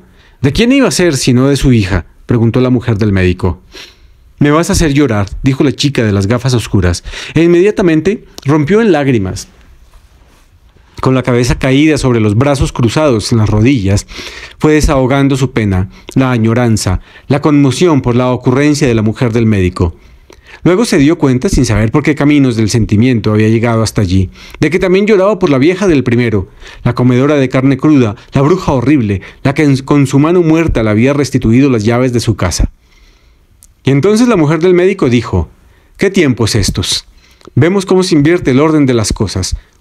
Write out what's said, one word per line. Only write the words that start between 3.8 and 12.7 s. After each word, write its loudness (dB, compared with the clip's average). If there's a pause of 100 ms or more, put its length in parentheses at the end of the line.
"Me 2
vas 0
a 0
hacer 0
llorar", 0 (140)
dijo 0
la 0
chica -2
de 0
las 0
gafas -2
oscuras, -2 (300)
e 0
inmediatamente 0 (200)
rompió 0
en 2
lágrimas. -2 (1500)
Con 0
la -2
cabeza 0
caída 2
sobre 0
los 0
brazos 0